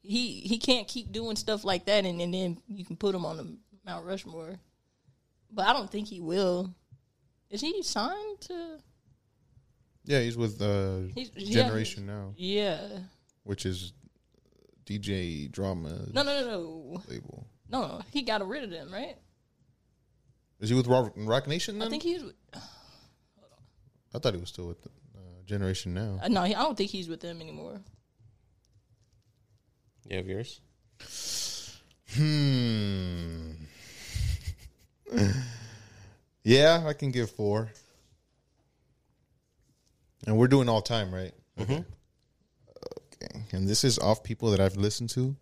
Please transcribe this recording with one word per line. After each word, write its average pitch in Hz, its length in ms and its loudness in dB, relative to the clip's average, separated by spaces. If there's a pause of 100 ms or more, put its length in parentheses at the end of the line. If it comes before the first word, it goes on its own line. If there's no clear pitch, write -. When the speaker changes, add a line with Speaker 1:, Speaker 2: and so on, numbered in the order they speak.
Speaker 1:
he, 202 400 -2
he 226 160 -2
can't 247 300 2
keep 226 260 -10
doing 220 240 -4
stuff 214 260 -2
like 185 220 0
that, 196 200 4
and, 175 160 -2
and 175 120 -2
then 180 340 -2
you 202 180 -10
can 170 120 -10
put 196 180 2
him 175 100 -2
on 160 120 -6
the 156 200 -12 (280)
Mount 170 200 -10
Rushmore. 180 540 -10 (920)
But 196 180 0
I 240 60 6
don't 240 160 0
think 208 200 -6
he 185 100 -12
will. 180 560 0 (760)
Is 208 120 -6
he 349 220 -2
signed 381 580 -4
to? 339 380 -12 (1300)
Speaker 2:
Yeah, 143 140 4
he's 117 180 0
with, 107 240 0
uh, 95 420 2 (120)
Speaker 1:
He's, 254 200 -8
yeah. 208 280 4
Speaker 2:
Generation 110 420 0
Now. 101 300 -8
Speaker 1:
Yeah. 196 640 -2 (440)
Speaker 2:
Which 101 220 -4
is 90 280 -4 (920)
D 104 140 -4
J 87 480 -2
Drama's 92 680 -4
Speaker 1:
No, 262 100 2
no, 285 180 0
no, 247 80 -4
no. 165 580 -8
Speaker 2:
label. - 400 -12 (220)
Speaker 1:
No, 226 180 -2
no, - 140 -10 (100)
he 285 100 -2
got 214 240 -2
rid 262 200 -6
of 202 40 -10
them, 160 240 -12
right? 247 240 -10 (1400)
Speaker 2:
Is 110 100 -2
he 123 60 6
with 127 120 4
Rock, 127 280 6
Roc 117 320 0
Nation 180 320 -4
then? 226 80 -2
Speaker 1:
I - 20 -4
think 302 140 -4
he's 339 200 -2
with - 120 -16 (1800)
Speaker 2:
I 117 60 -6
thought 117 160 2
he 87 40 -4
was 87 100 -10
still 90 180 -10
with, - 180 -12
uh, - 340 -20 (260)
Generation 95 480 -2
Now. 95 280 -4
Speaker 1:
Uh, - 60 -2
no, 196 160 4
he, 202 100 2
I 254 80 0
don't 277 160 0
think - 140 -2
he's 185 180 -8
with 160 120 -8
them 170 200 -10
anymore. 160 400 -14 (2250)
Speaker 3:
You 95 80 -2
have 92 100 -4
yours? 101 320 -6 (1600)
Speaker 2:
Hmm. 101 1400 2 (1600)
<laughs> 101 200 6 (1120)
Yeah, 156 400 10
I 151 60 0
can 143 200 -2
give 120 200 0
four. 107 400 0 (2500)
And 107 100 4
we're 127 120 10
doing 131 180 8
all 110 140 4
time, 104 340 -2
right? 92 160 -6 (260)
Speaker 3:
Mm-hmm. 110 160 -2
Speaker 2:
Okay. - 1700 -12 (100)
And 95 120 0
this 107 200 2
is 117 120 4
off - 280 4
people 110 260 0
that 98 80 6
I've 95 160 6
listened 104 360 0
to. 131 300 -2